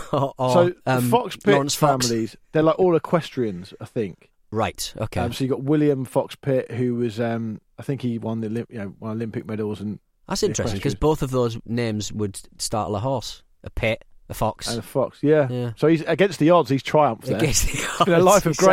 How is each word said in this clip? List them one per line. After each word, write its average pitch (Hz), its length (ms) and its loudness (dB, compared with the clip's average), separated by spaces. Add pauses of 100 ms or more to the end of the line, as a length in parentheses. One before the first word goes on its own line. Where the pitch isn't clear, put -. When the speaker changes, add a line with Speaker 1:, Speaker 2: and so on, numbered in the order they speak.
Speaker 1:
<laughs> - 80 -12
or, 139 280 0
or, 127 120 0
Speaker 2:
So 175 220 4 (140)
Speaker 1:
um, 123 220 0
Speaker 2:
Fox 226 280 0
Pitt - 160 2
Speaker 1:
Lawrence 143 220 2
Fox? 135 320 2
Speaker 2:
families, 113 280 -2 (160)
they're, 156 120 2
like, 160 160 4
all 180 160 4
equestrians, 117 840 -2
I 110 60 -14
think. - 460 -6 (200)
Speaker 1:
Right. 104 460 -4
Okay. - 220 -4
Speaker 2:
Um, 120 120 -2
so 135 120 -4
you 127 60 0
got 135 140 -2
William 147 420 2
Fox - 300 -2
Pitt, - 360 -2
who 120 240 -2
was, 117 240 -4
um, 113 400 -4 (180)
I 120 60 -14
think 139 180 -6
he 120 160 -2
won 113 240 -6
the 110 60 -6
Olymp-, 113 240 -6
you 117 80 -12
know, 101 200 -10
won 110 120 -8
Olympic 113 340 -8
medals 104 360 -6
and 104 180 -8 (280)
Speaker 1:
That's - 140 -4
Speaker 2:
the 208 60 0
Speaker 1:
interesting, 95 320 -2
'cause 95 140 -2
Speaker 2:
equestrian. 95 80 -10
Speaker 1:
both 151 200 0
of 139 100 -4
those 120 340 -2
names 113 480 -4
would 101 260 -6 (180)
startle 104 380 -4
a 98 40 -2
horse. 127 440 -6 (200)
A - 60 -14
Pitt. - 360 -4 (220)
A - 60 -12
fox. - 360 -4
Speaker 2:
And 113 100 -4
a - 20 -10
fox, - 400 -4
yeah. 147 300 4
Speaker 1:
Yeah. 123 240 -4
Speaker 2:
So 151 120 2
he's, 160 140 4
against 165 380 0
the 151 100 6
odds, 175 200 6
he's 135 120 0
triumphed 143 460 2
there. 110 100 0
Speaker 1:
Against 131 300 2
the - 100 -2
Speaker 2:
It's - 280 0
been 180 80 4
a 170 40 6
Speaker 1:
odds, 180 80 6
Speaker 2:
life 190 220 6
of 151 100 0
great 190 160 6